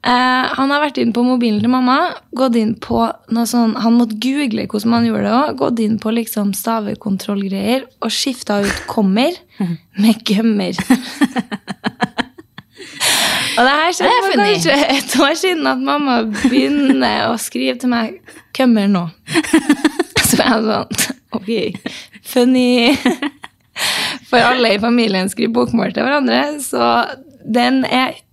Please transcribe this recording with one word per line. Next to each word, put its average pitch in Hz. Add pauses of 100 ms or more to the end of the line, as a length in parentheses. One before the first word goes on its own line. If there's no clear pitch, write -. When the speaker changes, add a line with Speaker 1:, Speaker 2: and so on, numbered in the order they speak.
Speaker 1:
Eh, 254
han 269
har 285
vært 294
inn 233
på 233
mobilen 240
til 226
mamma, 262 (200)
gått 254
inn 214
på 226 (280)
noe 233
sånn, 233
han 226
måtte 220
google 247
hvordan 214
man 233
gjorde 214
det 208
også, 269
gått 247
inn 214
på 220
liksom 214
stavekontrollgreier, 208 (160)
og 233
skiftet 214
ut -
kommer 233 (300)
Speaker 2:
<laughs> - (300)
Speaker 1:
med 214
gømmer. 208 (2750)
Og 240
det 277
her 320
skjedde -
Speaker 2:
Det 453
er 480
Speaker 1:
for 392
Speaker 2:
funny. 403
Speaker 1:
kanskje 311 (120)
et -
år 285
siden 339
at 262
mamma 277 (240)
begynner 262
å 233
skrive 254
til 254
meg, 233 (340)
"Kømmer 226
nå." 196 (680)
<laughs> -
Så -
er -
jeg 226
sånn, - (180)
"Ok, 208 (680)
funny." 247 (1300)
For 247
alle 240
i 208
familien 220
skriver 233
bokmål 233
til 220
hverandre, 254 (240)
så 240 (560)
den 247
er 254 (180)